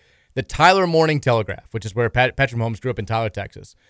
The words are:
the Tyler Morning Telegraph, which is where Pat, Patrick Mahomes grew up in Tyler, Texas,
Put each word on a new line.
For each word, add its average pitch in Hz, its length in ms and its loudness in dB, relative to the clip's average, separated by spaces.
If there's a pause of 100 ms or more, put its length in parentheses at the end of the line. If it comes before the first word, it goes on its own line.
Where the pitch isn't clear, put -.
(340)
the 131 80 -4
Tyler 185 440 4
Morning 160 320 2
Telegraph, 110 540 -2
which 113 140 -8
is 95 80 -12
where 117 160 0
Pat, 123 260 0
Patrick 120 240 -2
Mahomes 113 200 -4
grew 127 100 -4
up - 80 -8
in 104 80 -8
Tyler, 110 240 -4
Texas, - 440 -14 (160)